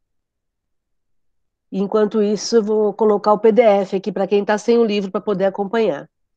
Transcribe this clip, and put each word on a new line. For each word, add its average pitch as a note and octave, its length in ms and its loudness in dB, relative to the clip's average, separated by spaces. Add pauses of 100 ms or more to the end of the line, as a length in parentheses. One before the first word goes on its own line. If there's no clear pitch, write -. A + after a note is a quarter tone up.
(1700)
Enquanto G#3 540 -2
isso, G#3 320 -2
eu A3+ 80 4
vou G#3+ 300 0
colocar G#3 400 2
o G3+ 60 0
P A3+ 120 4
D G#3+ 100 4
F G3+ 360 2
aqui F#3+ 120 -6
pra F#3+ 160 -4
quem G3+ 200 0
tá G#3+ 120 0
sem A#3 200 0
o A#3 80 4
livro G3+ 260 -4
pra G#3 80 -6
poder G3 280 -2
acompanhar. G3 600 -4 (280)